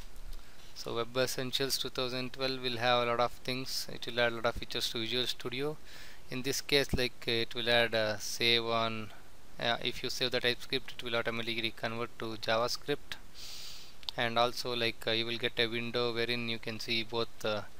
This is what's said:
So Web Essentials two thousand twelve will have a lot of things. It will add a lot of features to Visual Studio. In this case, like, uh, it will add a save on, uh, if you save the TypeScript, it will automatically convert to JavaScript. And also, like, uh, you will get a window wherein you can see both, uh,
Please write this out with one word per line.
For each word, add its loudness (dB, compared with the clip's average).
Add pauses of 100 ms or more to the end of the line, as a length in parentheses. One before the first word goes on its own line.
(760)
So -4
Web -2
Essentials 0
two -4
thousand -4
twelve -2
will -2
have 6
a 2
lot 4
of 4 (180)
things. -2
It -4
will 0
add 6
a -4
lot 0
of 4
features -2
to -2
Visual 0
Studio. -2 (520)
In -2
this 0
case, 4
like, 0
uh, 2
it 2
will 2
add 6
a 4
save 4
on, 0 (480)
uh, 2
if -2
you -2
save 0
the 0
TypeScript, 0
it -6
will -2
automatically 0
convert -4
to -4
JavaScript. 0 (1000)
And 2
also, 4
like, 0
uh, 4
you 2
will -2
get 0
a 4
window 0
wherein 0
you -2
can -4
see 0
both, -2
uh, 2 (180)